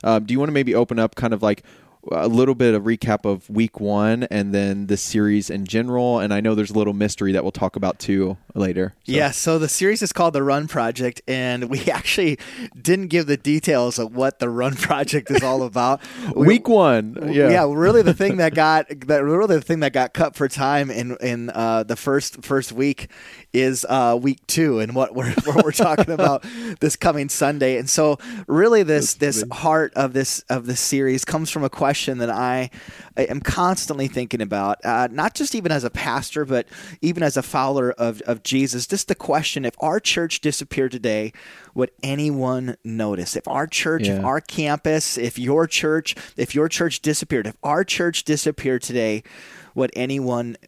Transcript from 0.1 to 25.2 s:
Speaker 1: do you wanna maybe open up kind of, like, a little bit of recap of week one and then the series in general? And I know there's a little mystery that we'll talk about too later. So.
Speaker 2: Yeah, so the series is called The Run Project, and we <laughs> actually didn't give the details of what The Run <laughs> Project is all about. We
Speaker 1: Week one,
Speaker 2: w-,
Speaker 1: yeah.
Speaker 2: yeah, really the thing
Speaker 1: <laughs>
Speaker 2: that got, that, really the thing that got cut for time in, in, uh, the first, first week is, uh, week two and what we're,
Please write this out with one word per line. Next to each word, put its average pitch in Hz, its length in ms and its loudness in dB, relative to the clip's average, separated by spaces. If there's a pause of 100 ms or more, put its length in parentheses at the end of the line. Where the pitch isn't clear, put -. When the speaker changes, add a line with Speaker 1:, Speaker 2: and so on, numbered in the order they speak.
Speaker 1:
do 113 80 -2
you 131 80 2
wanna 147 100 0
maybe 127 240 2
open 117 240 2
up 113 160 0
kind 117 180 -2
of, 104 80 -2
like, 104 220 0 (500)
a 85 160 0
little 127 260 4
bit 120 180 4
of 104 100 0
recap 110 460 0
of 98 200 -4
week 110 320 0
one 104 500 0
and 101 220 0
then 101 340 0
the 101 80 2
series 104 540 2
in 98 160 -6
general? 123 540 0
And 104 140 0
I 101 60 0
know 110 160 2
there's 104 160 0
a 104 60 -2
little 104 160 2
mystery 101 400 0
that 95 100 2
we'll 98 80 -2
talk - 240 -4
about 98 240 -2
too 98 380 0 (180)
later. 92 380 -2 (120)
So. 127 60 -6
Speaker 2:
Yeah, 139 200 2
so 160 280 0
the 156 80 0
series 202 340 0
is 202 120 -4
called 170 200 2
The 139 80 0
Run 139 280 0
Project, 123 580 -2
and 127 420 -2
we 135 120 -4
<laughs> 170 100 0
actually 151 480 0 (420)
didn't 185 260 2
give 160 200 0
the 143 100 2
details 135 640 0
of 113 160 -6
what 131 240 0
The 123 100 -2
Run 123 260 -2
<laughs> - 20 -6
Project 143 520 -2
is 139 140 4
all 131 180 0
about. 123 380 0 (360)
We 147 120 6
Speaker 1:
Week 226 220 6
one, 127 440 6
Speaker 2:
w-, 147 240 -4
Speaker 1:
yeah. 143 120 8
Speaker 2:
yeah, 156 240 4
really 196 280 6
the 170 120 4
thing 196 240 0
Speaker 1:
<laughs> - 0 -
Speaker 2:
that 160 180 2
got, 156 320 4 (200)
that, 147 160 4
really 175 340 4
the 139 40 -2
thing 165 200 -2
that 139 100 2
got 127 220 0
cut 156 220 0
for 143 120 0
time 143 420 0
in, 120 320 -6
in, 120 280 -4
uh, 113 340 0
the 110 140 -4
first, 139 480 -2
first 135 260 0
week 135 380 -2 (420)
is, 131 380 2
uh, 120 300 4
week 131 280 0
two 151 320 2
and 110 160 -2
what 131 200 0
we're, 123 160 -2